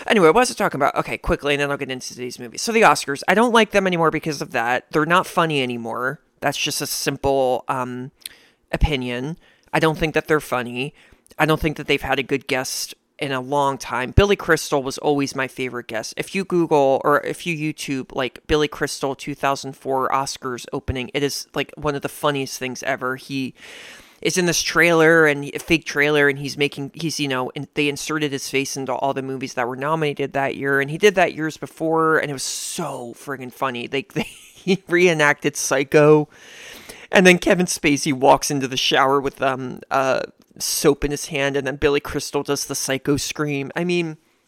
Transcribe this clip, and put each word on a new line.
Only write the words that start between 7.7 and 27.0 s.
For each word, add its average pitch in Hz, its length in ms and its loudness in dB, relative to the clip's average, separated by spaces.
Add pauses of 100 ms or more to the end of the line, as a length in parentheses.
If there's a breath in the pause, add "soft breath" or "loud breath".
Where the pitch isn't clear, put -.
opinion. 127 640 -2 (360 soft breath)
I 156 60 4
don't 156 180 2
think 160 160 -2
that - 120 0
they're 156 140 2
funny. 123 540 -4 (440 soft breath)
I 151 60 2
don't 156 160 2
think 156 160 -2
that 147 100 -10
they've 143 140 2
had 135 180 -2
a 135 40 -4
good 127 240 -4
guest - 480 -4 (240)
in 143 120 -6
a 131 100 -4
long 139 380 0
time. 120 320 -6
Billy 202 240 4
Crystal 151 480 0
was 131 160 -8
always 143 380 0
my 131 100 -2
favorite 123 400 -8
guest. 113 300 -8
If - 180 -8
you 190 100 -2
Google 151 600 2
or 147 200 2
if - 220 -8
you 170 80 -4
YouTube, 147 600 -6
like, 131 300 -4
Billy 151 200 2
Crystal 139 480 -4
two 143 200 -10
thousand 139 400 -2
four 131 340 -2
Oscars 135 640 -4
opening, 131 400 -6
it 143 100 0
is, 139 320 -4
like, 143 220 -4
one 151 180 -4
of 139 60 -6
the 143 80 -6
funniest 139 500 -2
things 127 240 -8
ever. 127 340 -4
He 131 360 -8 (680 loud breath)
is - 180 0
in 180 80 2
this 165 160 0
trailer 160 640 4
and 143 180 0 (100)
a 147 40 -6
fake 160 260 0
trailer, 143 440 2
and 139 100 -2
he's 143 180 -8
making, 143 380 -4
he's, 160 240 -6